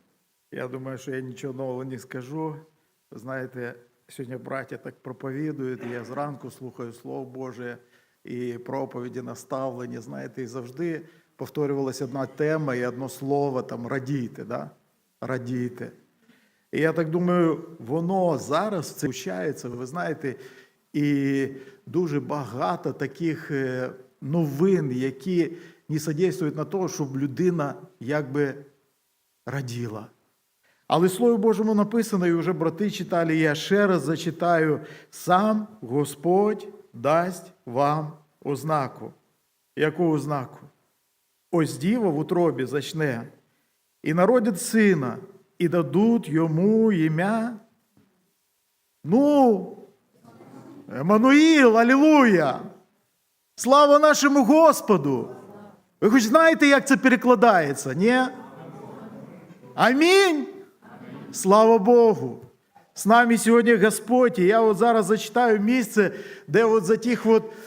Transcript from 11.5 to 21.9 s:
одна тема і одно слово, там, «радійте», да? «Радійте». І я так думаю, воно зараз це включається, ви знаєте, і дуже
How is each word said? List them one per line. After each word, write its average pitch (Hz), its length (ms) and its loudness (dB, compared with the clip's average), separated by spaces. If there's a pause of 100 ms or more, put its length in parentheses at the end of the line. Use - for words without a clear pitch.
одна 131 200 -6
тема 151 500 -4
і 123 100 -4
одно 123 240 -8
слово, 139 520 -4
там, 120 260 -12
«радійте», 127 560 -6
да? 131 260 -10 (520)
«Радійте». 123 680 -8 (800)
І - 100 -4
я 160 120 0
так 160 160 -4
думаю, 175 540 0 (160)
воно 170 580 -2
зараз 156 540 -6
це - 160 -8
включається, 160 640 -8
ви 123 160 -12
знаєте, 143 500 -8 (580)
і 139 540 0 (380)
дуже 147 340 -4